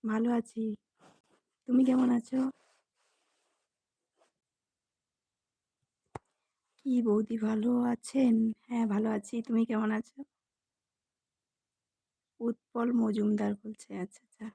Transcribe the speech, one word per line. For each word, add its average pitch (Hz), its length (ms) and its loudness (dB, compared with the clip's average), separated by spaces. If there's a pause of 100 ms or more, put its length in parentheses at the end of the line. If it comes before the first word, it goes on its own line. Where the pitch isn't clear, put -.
ভালো 226 300 0
আছি, 233 300 -4 (1040)
তুমি 254 160 6
কেমন 254 280 4
আছো? 240 280 0 (4000)
কি 262 280 -4
বৌদি 220 360 0
ভালো 220 340 0 (140)
আছেন? 240 500 2 (260)
হ্যাঁ, 233 260 -2
ভালো 208 220 0
আছি, 214 320 -6
তুমি 226 240 0
কেমন 220 260 -2
আছো? 214 260 -6 (2250)
উৎপল 233 540 -4
মজুমদার 208 600 0
বলছে, 214 440 -14
আচ্ছা, 185 260 -10
আচ্ছা। - 320 -20